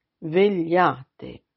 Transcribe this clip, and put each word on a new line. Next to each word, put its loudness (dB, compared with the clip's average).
vegliate." 0